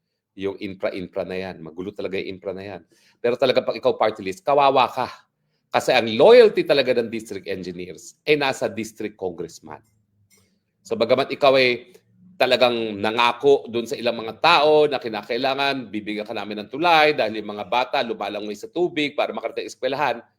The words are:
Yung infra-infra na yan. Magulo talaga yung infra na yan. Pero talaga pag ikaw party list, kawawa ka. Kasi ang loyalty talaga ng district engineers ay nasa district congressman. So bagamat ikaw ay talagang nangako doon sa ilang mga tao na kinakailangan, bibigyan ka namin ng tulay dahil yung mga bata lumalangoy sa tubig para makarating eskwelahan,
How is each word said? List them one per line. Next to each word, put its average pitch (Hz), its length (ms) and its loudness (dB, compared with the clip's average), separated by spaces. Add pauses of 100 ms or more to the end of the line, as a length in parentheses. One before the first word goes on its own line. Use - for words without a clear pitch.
(360)
Yung 98 240 -6
infra-infra 95 640 -8
na 92 160 -8
yan. 90 240 -10
Magulo 90 320 -12
talaga 95 240 -6
yung 95 160 -10
infra 95 160 -10
na 95 160 -12
yan. 92 140 -14 (420)
Pero 120 160 0
talaga 123 240 2
pag 113 160 -4
ikaw 123 160 2
party 107 320 -2
list, 95 160 -8
kawawa 139 480 4
ka. 123 160 -6 (600)
Kasi - 240 0
ang 117 240 2
loyalty 202 480 8
talaga 135 320 2
ng 117 160 -2
district 107 320 -10
engineers 90 800 -10
ay 151 160 2
nasa 131 320 -2
district 107 480 -10
congressman. 82 640 -12 (960)
So - 160 -10
bagamat 120 320 2
ikaw 135 320 4
ay 123 320 0 (480)
talagang 120 560 2
nangako 120 720 2
doon 117 160 -4
sa 113 160 -8
ilang 113 160 -2
mga 110 240 -10
tao 151 480 6
na 135 80 -2
kinakailangan, 127 960 -4
bibigyan 104 320 -8
ka 104 80 -12
namin 104 320 -8
ng 98 80 -18
tulay 156 400 4
dahil 110 320 -4
yung 104 80 -12
mga 104 160 -10
bata 127 320 -2
lumalangoy 104 560 -6
sa - 160 -16
tubig 151 400 -4
para 104 240 -4
makarating 104 320 -8
eskwelahan, 127 560 -4 (160)